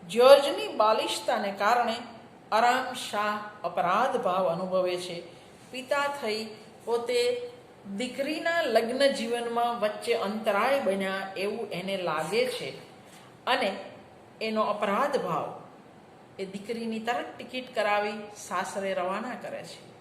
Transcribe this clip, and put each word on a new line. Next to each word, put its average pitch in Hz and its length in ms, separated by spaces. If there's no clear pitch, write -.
જ્યોર્જની 285 600
બાલિશતાને 220 880
કારણે 226 380
આરામ 247 420
શાહ 208 440
અપરાધ 190 520
ભાવ 185 320
અનુભવે 180 480
છે. 180 240
પિતા 269 340
થઈ 220 260
પોતે 240 680
દીકરીના 311 680
લગ્ન 247 440
જીવનમાં 233 760
વચ્ચે 214 340
અંતરાય 220 680
બન્યા 196 560
એવું 208 340
એને 190 260
લાગે 170 500
છે 151 240
અને 226 300
એનો 220 220
અપરાધ 208 540
ભાવ 170 440
એ 196 60
દીકરીની 220 540
તરત 240 400
ટિકિટ 254 360
કરાવી 208 380
સાસરે 190 580
રવાના 190 400
કરે - 280
છે. - 260